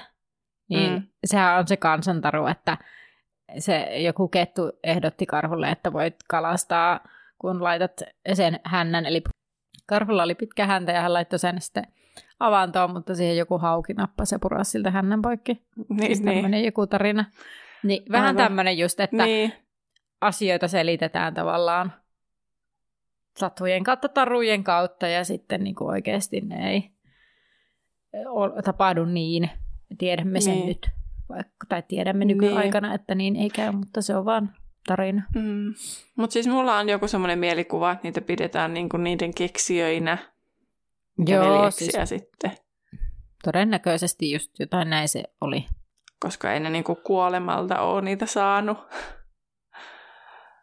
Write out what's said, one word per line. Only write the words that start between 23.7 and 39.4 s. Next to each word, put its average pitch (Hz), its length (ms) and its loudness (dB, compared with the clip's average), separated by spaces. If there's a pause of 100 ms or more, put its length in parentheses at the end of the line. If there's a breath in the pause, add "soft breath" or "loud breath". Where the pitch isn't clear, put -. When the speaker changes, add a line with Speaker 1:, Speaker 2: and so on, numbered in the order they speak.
Speaker 1:
kautta, 254 240 0
tarujen 240 560 2
kautta 180 440 0
ja 175 160 0
sitten 190 400 -4
niinku 190 240 -6
oikeesti 196 520 -4
ne 185 300 -6
ei 190 200 -2 (1400)
o-, 202 380 -2
tapahdu 185 400 2
niin. 170 460 0 (400)
Me - 80 -14
tiedämme 180 420 0
sen 196 140 2
Speaker 2:
Niin. 185 120 0
Speaker 1:
nyt, - 240 -2 (380)
vaikka, - 400 -12
tai 170 200 -4
tiedämme 190 360 0
Speaker 2:
Niin. 202 140 4
Speaker 1:
nykyaikana, 202 560 2
että 196 200 -4
niin 190 220 0
ei 208 140 0
käy, 214 220 -2
mutta 202 300 -4
se 202 140 -2
on 190 80 -2
vaan 214 260 0 (360)
tarina. 190 360 0 (120)
Speaker 2:
Mm. 208 400 -4 (420 loud breath)
Mut 226 140 0
siis 233 180 0
mulla 254 300 4
on 208 100 0
joku 202 200 0
semmonen 180 300 0
mielikuva, 175 540 0
että 180 160 -6
niitä 170 120 -4
pidetään 170 540 -2
niinku 170 220 -4
niiden 175 380 0
keksijöinä. 170 840 0 (1120)